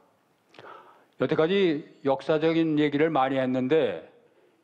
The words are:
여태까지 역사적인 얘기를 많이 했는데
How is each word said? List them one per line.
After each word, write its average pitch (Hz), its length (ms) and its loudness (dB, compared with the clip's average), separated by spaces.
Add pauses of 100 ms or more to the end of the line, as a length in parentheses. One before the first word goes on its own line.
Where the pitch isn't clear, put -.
(1200)
여태까지 160 840 0
역사적인 156 760 0
얘기를 147 300 2
많이 135 280 0
했는데 127 760 0 (520)